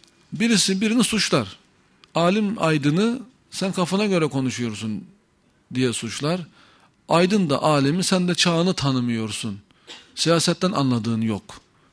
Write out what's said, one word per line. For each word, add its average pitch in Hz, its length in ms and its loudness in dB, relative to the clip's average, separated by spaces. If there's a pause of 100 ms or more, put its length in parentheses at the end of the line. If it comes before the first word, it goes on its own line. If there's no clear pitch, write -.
(320)
birisi 190 480 2
birini 226 240 2
suçlar. 139 520 0 (580)
Alim 196 480 0
aydını 160 600 0 (280)
sen 185 220 -4
kafana 190 340 0
göre 175 220 2
konuşuyorsun 117 760 -4 (720)
diye 127 180 0
suçlar. 139 480 -4 (680)
Aydın 185 420 2
da 135 120 0
alimi 151 420 2
sen 180 240 0
de 175 60 0
çağını 170 400 2
tanımıyorsun, 117 840 -2 (560)
siyasetten 170 580 0
anladığın 117 480 0
yok 110 400 -4 (320)